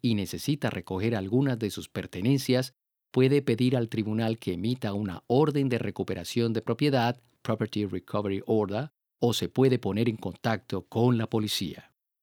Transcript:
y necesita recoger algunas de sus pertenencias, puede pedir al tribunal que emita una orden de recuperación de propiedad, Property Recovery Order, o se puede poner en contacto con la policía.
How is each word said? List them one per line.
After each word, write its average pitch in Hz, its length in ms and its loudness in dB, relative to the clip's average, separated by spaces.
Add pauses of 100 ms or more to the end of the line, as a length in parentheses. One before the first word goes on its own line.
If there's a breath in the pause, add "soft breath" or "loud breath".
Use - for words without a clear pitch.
y 117 120 2
necesita 104 560 -2
recoger 95 460 -4
algunas 117 420 0
de 107 140 -4
sus - 180 -12
pertenencias, 127 840 0 (380)
puede 131 300 4
pedir 123 340 2
al 117 140 0
tribunal 110 480 -2
que - 160 -4
emita 107 400 -4
una 101 320 -6
orden 143 420 2
de 120 120 0
recuperación 101 760 -2
de 107 80 -2
propiedad, 123 580 0 (220)
Property 107 440 -2
Recovery 98 600 -4
Order, 110 460 0 (280)
o 120 140 2
se - 160 -2
puede 127 300 4
poner 107 300 0
en 110 80 -2
contacto 98 680 -4
con 120 300 4
la 113 100 -2
policía. - 640 -4 (320)